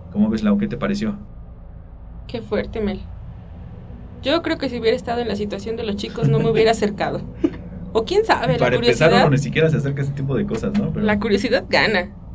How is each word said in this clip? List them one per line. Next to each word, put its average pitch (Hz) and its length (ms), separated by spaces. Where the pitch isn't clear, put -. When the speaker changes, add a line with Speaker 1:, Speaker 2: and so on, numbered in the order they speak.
Speaker 1:
¿Cómo 107 180
ves, 110 120
Lau? 101 160
¿Qué 110 100
te - 80
pareció? 101 400
Speaker 2:
Qué 233 160
fuerte, 208 380
Mel. 196 200
Yo 320 200
creo 320 160
que 277 100
si 240 120
hubiera 226 160
estado 240 240
en 233 80
la 202 80
situación 208 400
de 226 80
los 202 120
chicos - 320
no - 120
me 226 100
hubiera 220 220
acercado. 180 480
Speaker 1:
<laughs> - 160
Speaker 2:
O 226 100
quién 403 220
sabe, 240 260
la 240 60
Speaker 1:
Para 247 180
empezar, 233 320
Speaker 2:
curiosidad. 160 180
Speaker 1:
uno 143 40
ni 127 80
siquiera 156 320
se 151 80
acerca 139 240
a - 20
ese - 80
tipo 135 240
de 104 80
cosas, - 340
¿no? - 140
Pero 208 140
Speaker 2:
La 208 120
curiosidad 226 520
gana. 180 400